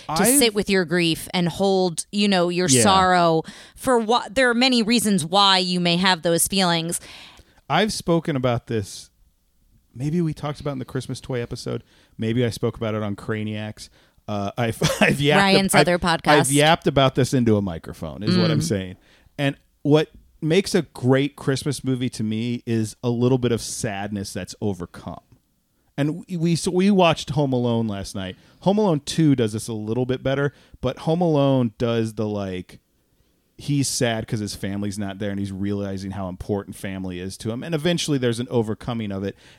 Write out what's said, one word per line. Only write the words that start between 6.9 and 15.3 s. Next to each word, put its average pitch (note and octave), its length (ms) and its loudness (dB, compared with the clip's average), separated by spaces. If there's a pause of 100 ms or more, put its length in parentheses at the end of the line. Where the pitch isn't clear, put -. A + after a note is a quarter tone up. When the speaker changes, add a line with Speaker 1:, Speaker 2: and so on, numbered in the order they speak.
Speaker 1:
I've F#3+ 240 0
spoken E3+ 440 0
about B2 320 0
this. - 420 -6 (840)
Maybe D3 280 -2
we D#3 140 -2
talked D3 260 -8
about D3 100 -6
it C#3 40 -8
in C3+ 40 -8
the B2 60 -8
Christmas B2+ 360 -8
toy B2+ 220 -6
episode. A#2+ 400 -8 (360)
Maybe A2+ 260 0
I A#2 60 0
spoke A2+ 260 -4
about A2 180 -4
it G#2+ 80 -4
on G2+ 140 -4
Craniacs. G#2+ 760 -8 (380)
Uh, G2+ 300 -4
I've, A#2 220 -2 (160)
<laughs> - 40 -12
I've E3 200 2
yapped D3 200 4